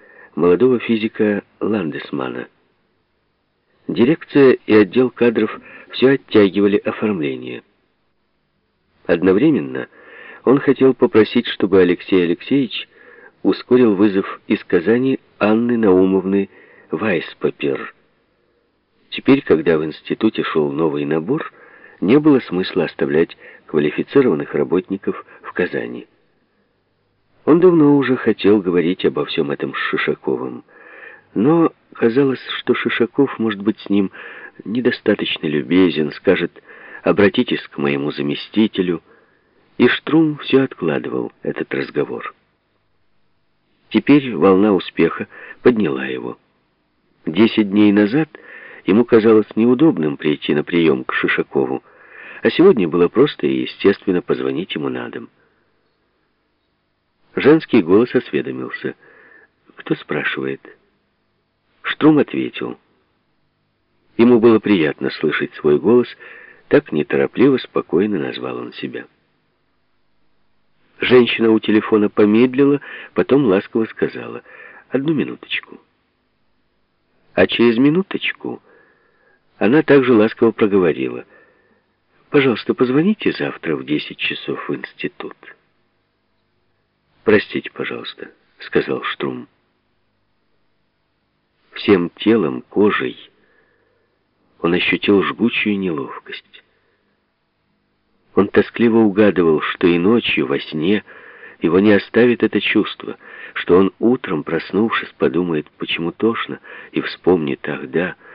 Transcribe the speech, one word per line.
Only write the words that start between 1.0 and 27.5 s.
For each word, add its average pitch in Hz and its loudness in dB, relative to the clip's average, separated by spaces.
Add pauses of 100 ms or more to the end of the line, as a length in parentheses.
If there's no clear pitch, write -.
Ландесмана. 71 -6 (1400)
Дирекция 143 4
и - 0
отдел 110 4
кадров 113 0 (320)
все 135 2
оттягивали 101 2
оформление. 78 -6 (1400)
Одновременно 90 0 (560)
он 135 4
хотел 131 2
попросить, 113 2
чтобы 95 2
Алексей 90 2
Алексеевич 113 -4 (540)
ускорил 113 2
вызов 98 0
из 101 -2
Казани 117 0 (200)
Анны 117 0
Наумовны 95 2 (400)
Вайспапер. 76 -6 (1120)
Теперь, 135 0
когда 80 0
в 78 -4
институте 80 -4
шел 76 -2
новый 73 -2
набор, 82 -4 (520)
не 117 4
было 151 4
смысла 90 -4
оставлять 73 -2 (300)
квалифицированных 80 0
работников 92 -4 (180)
в - -16
Казани. 60 -8 (1400)
Он 165 4